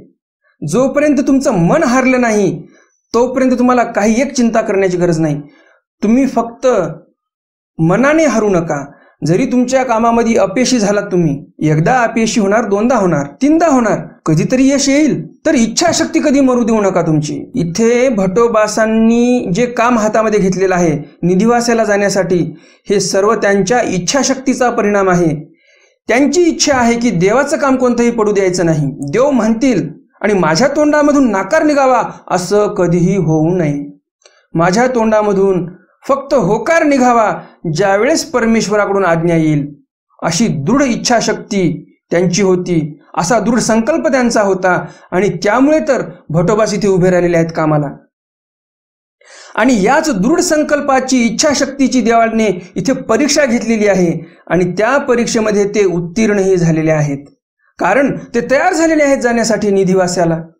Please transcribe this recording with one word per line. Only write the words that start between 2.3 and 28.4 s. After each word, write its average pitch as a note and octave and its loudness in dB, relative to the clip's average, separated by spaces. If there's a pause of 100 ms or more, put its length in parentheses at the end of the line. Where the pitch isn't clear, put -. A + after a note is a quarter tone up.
तोपर्यंत B3+ 0
तुम्हाला B3 2
काही A3+ -2
एक C#4 -4
चिंता A3+ 0
करण्याची G3 -2
गरज E3+ 0
नाही. D3 -2 (640)
तुम्ही A#3+ 2
फक्त - -4 (1120)
मनाने B3+ 2
हरू G#3+ 0
नका. D#3 -2 (400)
जरी F#3+ 0
तुमच्या B3+ 0
कामामध्ये A#3 0
अपयशी B3 0
झालात G3+ 0
तुम्ही, F3 -2 (240)
एकदा F#3+ 2
अपयशी A3+ -2
होणार, G#3 0
दोनदा G#3 0
होणार, E3 0 (160)
तीनदा D#4+ 2
होणार, A#3 2 (260)
कधीतरी G#3 2
यश C#4 0
येईल. C4+ 0 (200)
तर D#4+ 2
इच्छाशक्ती D#4 0
कधी C#4 2
मरू B3 2
देऊ A3 0
नका F#3+ 0
तुमची. D3+ -2
इथे A3+ 0
भटोबासांनी A3+ 0
जे A#3+ 0
काम A#3+ 0
हातामध्ये G#3+ 0
घेतलेलं F#3 0
आहे F3 2 (320)
निधिवासाला A3+ 2
जाण्यासाठी, G3 0 (500)
हे G3+ 2
सर्व G3 0
त्यांच्या G3+ 0
इच्छाशक्तीचा B3 -2
परिणाम G#3 0
आहे. E3+ 2 (720)
त्यांची C#4+ 2
इच्छा D4 2
आहे A#3 0
की A#3+ 0
देवाचं A3+ 0
काम C#4 0
कोणतंही A#3+ 0
पडू G#3+ 0
द्यायचं F#3 0